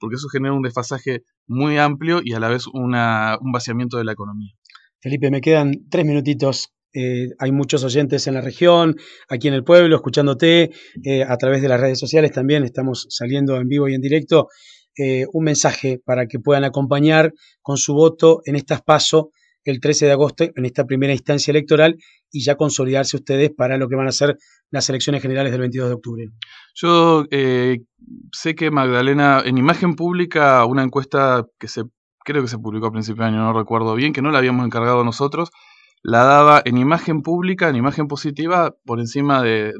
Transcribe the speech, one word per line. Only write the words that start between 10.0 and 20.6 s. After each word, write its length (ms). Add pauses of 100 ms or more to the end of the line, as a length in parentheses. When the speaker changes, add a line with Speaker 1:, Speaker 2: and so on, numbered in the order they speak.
Speaker 2:
eh, 180
a 140
través 260
de 60
las 120
redes 200
sociales 320
también 320
estamos 440
saliendo 480
en 120
vivo 200
y 60
en 60
directo. 480 (480)
Eh, 360
un 100
mensaje 640
para 240
que 100
puedan 240
acompañar 680 (300)
con 160
su 160
voto 500
en 100
estas 260
paso 500 (340)
el 160
trece 260
de 60
agosto, 320 (100)
en 100